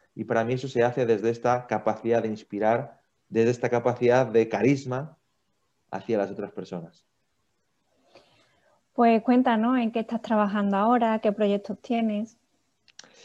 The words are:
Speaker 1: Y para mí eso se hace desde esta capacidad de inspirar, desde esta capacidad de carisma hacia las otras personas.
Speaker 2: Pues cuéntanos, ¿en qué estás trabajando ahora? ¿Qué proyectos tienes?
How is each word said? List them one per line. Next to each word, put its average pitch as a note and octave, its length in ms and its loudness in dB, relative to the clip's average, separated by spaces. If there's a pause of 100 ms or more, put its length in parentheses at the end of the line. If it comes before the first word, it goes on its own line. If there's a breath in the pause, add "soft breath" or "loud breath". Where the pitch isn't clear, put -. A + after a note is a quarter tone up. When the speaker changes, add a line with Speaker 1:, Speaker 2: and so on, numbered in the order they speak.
(140)
Speaker 1:
Y A2 100 -10
para A2+ 200 0
mí B2 100 -2
eso B2+ 140 -6
se A#2+ 160 0
hace B2 220 0
desde A2+ 240 0
esta B2 360 -2
capacidad A2 560 -2
de A2 60 -4
inspirar, G#2+ 720 -2 (280)
desde A2+ 220 2
esta A#2+ 200 -4
capacidad A#2+ 560 2
de A2+ 220 2
carisma C3 680 -2 (760)
hacia G#2 280 -4
las G2 120 -2
otras G2 220 -10
personas. F2+ 540 -12 (1900 soft breath)
Speaker 2:
Pues A#3 300 4
cuéntanos, B3 560 2
¿en A3+ 140 0
qué A3+ 80 -2
estás A3+ 200 -6
trabajando G#3 560 0
ahora? A3+ 440 2
¿Qué G#3+ 120 0
proyectos G3+ 480 -2
tienes? A3+ 560 -4 (880 soft breath)